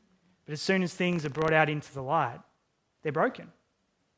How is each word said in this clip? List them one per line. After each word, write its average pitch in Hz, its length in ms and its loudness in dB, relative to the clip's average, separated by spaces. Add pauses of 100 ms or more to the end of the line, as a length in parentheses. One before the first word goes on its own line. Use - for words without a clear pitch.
(460)
But 151 80 -10
as 147 80 -8
soon 190 220 2
as 175 100 -4
things 175 320 0
are 151 40 -2
brought 156 240 0
out 156 160 6
into 151 240 -6
the 135 80 -8
light, 131 380 0 (640)
they're 156 80 -4
broken. 170 400 -2 (680)